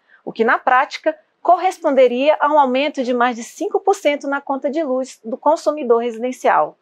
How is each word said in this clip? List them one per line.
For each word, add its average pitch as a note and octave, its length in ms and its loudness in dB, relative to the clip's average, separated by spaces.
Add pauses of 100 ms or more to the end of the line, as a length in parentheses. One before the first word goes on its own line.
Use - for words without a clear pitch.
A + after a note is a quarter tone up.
(240)
o - 60 -10
que, A3 140 -2
na C4 120 2
prática, D4 640 0 (240)
corresponderia D4+ 960 2
a - 80 2
um D4 140 4
aumento C4+ 420 0
de A#3+ 100 -2
mais B3 220 0
de A#3 80 -12
cinco - 380 -6
por - 160 0
cento C#4+ 320 -4
na C#4 120 -4
conta C#4 300 -6
de D#4 140 -4
luz B3+ 400 -6
do A3+ 120 -8
consumidor D4 640 0
residencial. A3+ 800 -2